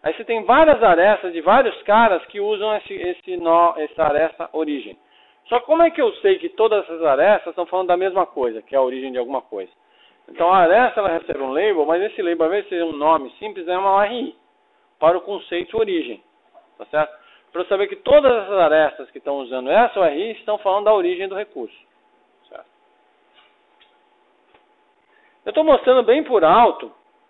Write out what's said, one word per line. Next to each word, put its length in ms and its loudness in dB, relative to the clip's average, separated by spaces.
Aí 120 -4
você 100 -14
tem 200 -4
várias 380 4
arestas 500 4
de 80 -6
vários 420 2
caras 440 2
que 140 -14
usam 360 -4
esse, 180 -10
esse 420 -8
nó, 400 2
essa 280 -6
aresta 480 -2
origem. 460 -6
Só 140 0
que 60 -18
como 160 4
é 80 4
que 100 -8
eu 160 0
sei 220 2
que 100 -10
todas 360 0
essas 180 -10
arestas 480 2
estão 160 -8
falando 220 -4
da 80 2
mesma 280 -2
coisa, 380 -6
que 120 -14
é 40 2
a 40 4
origem 300 -4
de 60 -6
alguma 240 -6
coisa? 280 -12
Então 240 0
a 60 4
aresta 440 2
vai 160 -2
receber 240 -8
um 100 -6
label, 320 0
mas 180 0
esse 200 -6
label, 220 -2
ao 40 0
invés 160 -2
de 60 -20
ser 140 -4
um 80 -6
nome 460 -2
simples, 300 -12
é 80 -4
uma 200 0
O 60 2
R 120 -4
I, 220 -10
para 200 2
o 20 -4
conceito 560 -8
origem, 460 -4
tá 80 -16
certo? 340 -4
Pra 100 -6
eu 40 -6
saber 220 -2
que 80 -12
todas 360 4
essas 140 -4
arestas 520 2
que 80 -20
estão 200 -8
usando 320 -8
essa 280 2
O 60 2
R 140 0
I 140 -6
estão 260 -6
falando 260 -2
da 100 4
origem 320 -2
do 80 -10
recurso, 420 -12
certo? 180 -20
Eu 80 -10
tô 120 0
mostrando 400 4
bem 180 2
por 220 0
alto 480 2